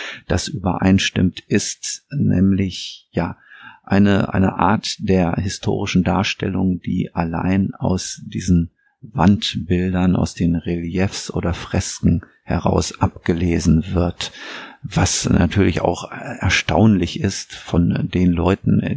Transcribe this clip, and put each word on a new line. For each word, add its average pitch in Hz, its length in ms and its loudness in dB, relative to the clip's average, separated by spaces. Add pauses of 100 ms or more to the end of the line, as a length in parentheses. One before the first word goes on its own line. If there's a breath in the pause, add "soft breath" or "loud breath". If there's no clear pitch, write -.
(280 loud breath)
das - 200 -2
übereinstimmt, 92 920 0
ist - 680 -4
nämlich, 98 1040 0
ja, - 260 -4 (460 loud breath)
eine, 202 500 2
eine 185 200 2
Art - 460 0
der 92 360 2
historischen 98 680 -2
Darstellung, 92 760 0
die - 340 -4
allein 85 600 0
aus - 520 -4
diesen 92 460 2 (300)
Wandbildern, 90 1120 0
aus 90 200 0
den 85 200 0
Reliefs 87 760 -4
oder 87 220 -2
Fresken - 680 0 (220 loud breath)
heraus - 560 -2
abgelesen 85 920 0
wird. 87 380 -2 (500 loud breath)
Was - 480 -2
natürlich 92 520 2
auch - 280 -2
erstaunlich 87 1120 2
ist - 340 -6
von - 600 0
den 90 180 2
Leuten, 87 500 2 (160)